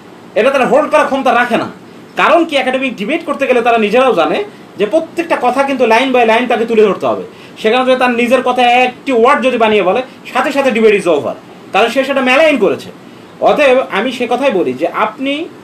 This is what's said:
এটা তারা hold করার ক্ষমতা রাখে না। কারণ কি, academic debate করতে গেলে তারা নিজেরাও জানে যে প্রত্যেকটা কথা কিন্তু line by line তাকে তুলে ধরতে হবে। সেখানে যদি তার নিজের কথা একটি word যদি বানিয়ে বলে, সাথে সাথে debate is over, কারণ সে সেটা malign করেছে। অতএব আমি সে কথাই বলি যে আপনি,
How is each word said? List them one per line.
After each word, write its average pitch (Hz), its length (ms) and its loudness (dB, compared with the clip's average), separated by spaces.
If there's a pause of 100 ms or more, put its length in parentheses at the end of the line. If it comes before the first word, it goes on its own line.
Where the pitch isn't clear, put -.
(340)
এটা 220 160 2
তারা 262 160 0
hold 262 240 2
করার 294 160 2
ক্ষমতা 262 280 0
রাখে 233 220 0
না। 120 300 -8 (300)
কারণ 277 280 2
কি, 311 120 -4
academic 254 400 -2
debate 277 280 -4
করতে 262 220 -4
গেলে 247 160 0
তারা 233 160 2
নিজেরাও 220 360 2
জানে 170 300 0 (340)
যে 196 80 -2
প্রত্যেকটা 330 560 -4
কথা 247 200 0
কিন্তু 269 220 -2
line 240 300 2
by 240 120 2
line 233 220 2
তাকে 226 160 -2
তুলে 220 180 2
ধরতে 185 240 0
হবে। 101 160 -2 (360)
সেখানে 247 320 0
যদি 254 100 2
তার 247 100 0
নিজের 240 320 0
কথা 247 200 0
একটি 247 500 0
word 247 300 2
যদি 247 140 0
বানিয়ে 214 260 2
বলে, 196 200 0 (300)
সাথে 262 200 -2
সাথে 262 180 0
debate 220 240 2
is 175 120 -2
over, 135 260 0 (400)
কারণ 220 160 2
সে 262 160 -2
সেটা 269 160 -2
malign 269 380 2
করেছে। 156 320 -2 (500)
অতএব 254 380 2 (120)
আমি 226 220 -4
সে 240 180 -6
কথাই 254 200 0
বলি 156 220 0
যে 143 160 -4
আপনি, 269 600 -4 (160)